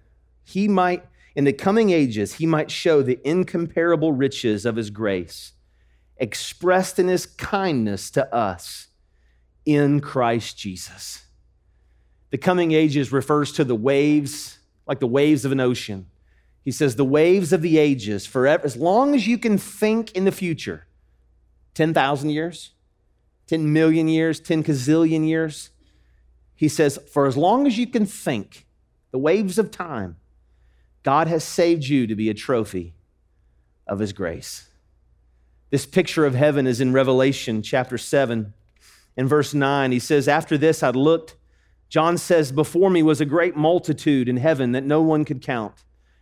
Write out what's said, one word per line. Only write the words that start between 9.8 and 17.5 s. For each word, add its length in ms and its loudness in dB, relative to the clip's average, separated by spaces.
Christ 560 -2
Jesus." 720 -14
The 80 -6
coming 320 2
ages 400 2
refers 440 0
to 100 2
the 100 -2
waves, 840 0
like 140 -6
the 80 -2
waves 360 2
of 60 -2
an 80 -2
ocean. 480 -4
He 60 -6
says, 240 0
"The 100 2
waves 480 4